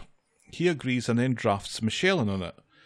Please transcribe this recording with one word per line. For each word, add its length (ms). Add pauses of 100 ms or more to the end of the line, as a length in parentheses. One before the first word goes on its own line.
(520)
He 160
agrees 400
and 100
then 160
drafts 480
Michelle 380
in 80
on 140
it. 120 (320)